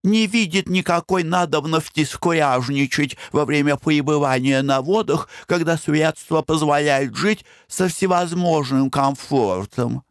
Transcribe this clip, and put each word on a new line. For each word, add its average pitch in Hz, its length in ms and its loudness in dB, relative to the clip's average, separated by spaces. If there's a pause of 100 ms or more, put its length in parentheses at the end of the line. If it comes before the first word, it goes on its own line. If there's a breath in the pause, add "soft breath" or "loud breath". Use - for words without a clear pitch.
не 220 220 4
видит 196 440 0
никакой 180 540 0
надобности 160 800 -2
скряжничать 139 1120 0 (160 loud breath)
во 147 140 2
время 143 300 2
пребывания 139 880 0
на 135 180 2
водах, 175 480 0 (160 loud breath)
когда 165 320 0
средства 156 640 0
позволяют 147 720 0
жить 202 300 0 (220 soft breath)
со 185 220 0
всевозможным 165 1000 0
комфортом. 127 1200 -2